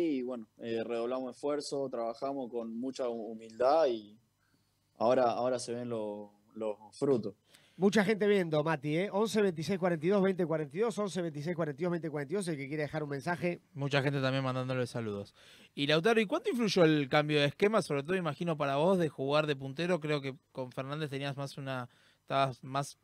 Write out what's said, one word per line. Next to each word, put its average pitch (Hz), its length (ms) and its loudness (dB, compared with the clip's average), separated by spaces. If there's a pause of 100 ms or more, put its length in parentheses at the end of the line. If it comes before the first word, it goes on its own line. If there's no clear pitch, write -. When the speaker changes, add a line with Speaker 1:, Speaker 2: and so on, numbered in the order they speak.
(180)
Speaker 1:
y 127 40 -4
bueno, 120 260 -8 (100)
eh, 117 260 -4
redoblamos 120 520 -4
esfuerzo, 143 540 -4
trabajamos 123 600 -4
con 113 280 -6
mucha 127 320 -4
hu-, 117 220 -6
humildad, 120 560 2
y 107 280 -6 (800)
ahora, 127 360 4
ahora 123 260 0
se 120 160 -6
ven 120 160 -6
lo-, 104 420 -8 (220)
los 107 220 -4 (160)
frutos. 120 420 0 (440)
Speaker 2:
Mucha 196 260 4
gente 208 240 2
viendo, 170 340 4
Mati, 151 360 0
¿eh? 196 120 0
Once 208 300 0
veintiséis 175 380 0
cuarenta 170 260 0
y 175 60 4
dos 202 120 6
veinte 185 220 2
cuarenta 156 320 -2
y 190 40 0
dos, 226 180 0
once 190 240 -2
veintiséis 156 340 -4
cuarenta 151 240 -2
y 175 40 -2
dos 175 80 2
veinte 160 180 -2
cuarenta 143 240 -4
y - 20 0
dos, 190 120 -4
el 160 100 -2
que 135 100 -6
quiere 151 140 -2
dejar 151 200 -4
un 147 60 -6
mensaje. 170 540 -4 (100)
Speaker 3:
Mucha 139 300 0
gente 139 180 2
también 131 240 0
mandándole 127 420 -2
saludos. 107 480 -6 (400)
Y 143 120 -2
Lautaro, 170 340 4
¿y 220 60 4
cuánto 381 240 -2
influyó 220 340 4
el 151 240 4
cambio 151 320 4
de 143 60 4
esquema? 202 340 2
Sobre 143 220 -2
todo, 160 140 -2
imagino, 170 420 -2
para 139 180 0
vos, 180 220 4
de 165 100 2
jugar 143 380 0
de 147 100 0
puntero. 147 420 -2
Creo 151 220 -2
que 135 160 -6 (160)
con 127 180 -8
Fernández 139 380 -6
tenías 139 300 -6
más 139 180 -8
una, 131 320 -6 (320)
estabas 135 420 0
más, 139 420 -6